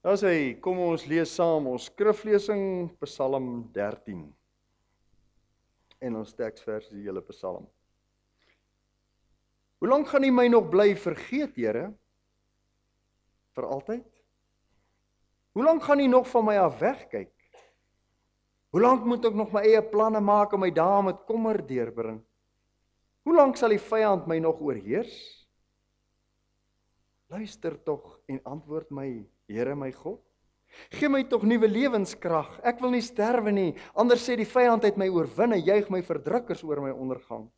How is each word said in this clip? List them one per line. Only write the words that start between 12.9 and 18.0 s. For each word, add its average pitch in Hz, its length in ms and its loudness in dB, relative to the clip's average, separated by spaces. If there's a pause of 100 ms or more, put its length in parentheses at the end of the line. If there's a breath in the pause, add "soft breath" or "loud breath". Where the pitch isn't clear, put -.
Vir 123 100 -6
altyd? 214 400 -8 (1500)
Hoe 220 100 -2
lank 320 200 4
gaan 285 160 4
U 277 80 4
nog 254 200 6
van 226 180 2
my 208 120 2
af 180 220 2
wegkyk? 160 540 -4 (1400 soft breath)